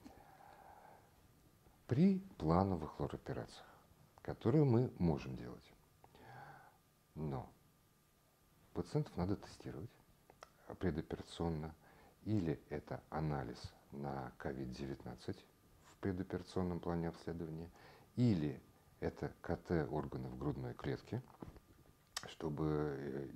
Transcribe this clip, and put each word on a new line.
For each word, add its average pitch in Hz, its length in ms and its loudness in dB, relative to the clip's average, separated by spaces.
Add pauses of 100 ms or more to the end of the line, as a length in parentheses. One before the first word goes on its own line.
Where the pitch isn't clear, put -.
(1900)
При 185 360 6 (180)
плановых 95 600 4
лор-операциях, - 680 -6 (560)
которые 117 400 6
мы 123 340 8
можем 67 380 2
делать. 60 400 -12 (1400)
Но 76 340 -4 (1300)
пациентов 147 420 -2
надо 90 200 2
тестировать - 560 -10 (880)
предоперационно, 80 960 -2 (480)
или 95 360 2 (100)
это - 420 -6
анализ 143 640 -2 (160)
на 69 480 -6
ковид 67 320 -4
девятнадцать - 720 -8 (380)
в - 140 -20
предоперационном 90 840 -2
плане 85 300 0
обследования, 82 600 -6 (460)
или 82 440 4 (400)
это - 400 -2
К - 160 -2
Т 80 300 2
органов 67 520 -4
грудной 127 360 -4
клетки, 127 480 -4 (1040)
чтобы, 76 720 0
э, 69 360 -4